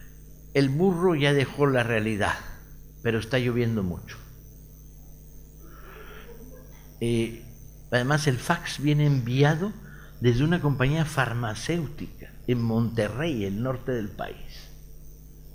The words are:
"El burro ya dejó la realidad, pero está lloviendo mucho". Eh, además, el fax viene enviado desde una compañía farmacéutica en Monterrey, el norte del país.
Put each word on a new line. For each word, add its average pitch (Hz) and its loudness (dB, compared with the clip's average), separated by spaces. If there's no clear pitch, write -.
"El 139 6
burro 175 4
ya 143 6
dejó 143 4
la 127 6
realidad, 107 2
pero 117 2
está 120 0
lloviendo 117 2
mucho". 87 -4
Eh, 113 0
además, 143 2
el 127 4
fax - -2
viene 147 4
enviado 143 4
desde 120 6
una 165 4
compañía 139 4
farmacéutica 123 -2
en 123 4
Monterrey, 113 2
el 101 -2
norte 127 -2
del 110 -2
país. - -10